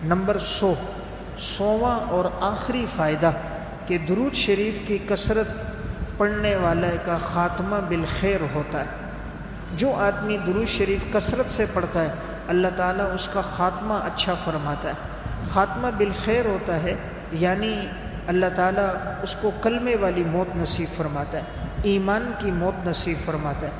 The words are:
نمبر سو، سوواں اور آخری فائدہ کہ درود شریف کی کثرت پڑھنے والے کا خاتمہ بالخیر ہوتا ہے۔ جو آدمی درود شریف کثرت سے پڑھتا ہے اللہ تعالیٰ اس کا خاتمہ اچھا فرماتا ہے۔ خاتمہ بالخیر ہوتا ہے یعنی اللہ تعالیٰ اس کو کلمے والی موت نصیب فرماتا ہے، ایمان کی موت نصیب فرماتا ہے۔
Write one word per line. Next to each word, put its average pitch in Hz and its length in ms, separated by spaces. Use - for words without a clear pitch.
نمبر 190 360
سو، - 340
سوواں 220 640
اور 180 260
آخری 220 440
فائدہ 156 360
کہ 180 100
درود 190 360
شریف 208 540
کی 208 100
کثرت 214 400
پڑھنے 208 380
والے 175 500
کا 170 120
خاتمہ 175 580
بالخیر 175 500
ہوتا 147 260
ہے۔ - 320
جو 254 160
آدمی 202 440
درود 208 200
شریف 196 460
کثرت 247 380
سے 214 220
پڑھتا 175 280
ہے 156 80
اللہ 180 280
تعالیٰ 185 380
اس 190 200
کا 202 80
خاتمہ 180 520
اچھا 185 400
فرماتا 147 440
ہے۔ 135 40
خاتمہ 240 340
بالخیر 214 480
ہوتا 180 380
ہے 175 100
یعنی 196 560
اللہ 180 180
تعالیٰ 190 340
اس 190 200
کو 208 100
کلمے 240 340
والی 180 360
موت 175 240
نصیب 165 420
فرماتا 147 400
ہے، 151 60
ایمان 202 540
کی 202 140
موت 180 360
نصیب 165 380
فرماتا 151 420
ہے۔ 147 120